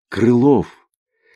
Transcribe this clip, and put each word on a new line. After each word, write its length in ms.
Крылов, 580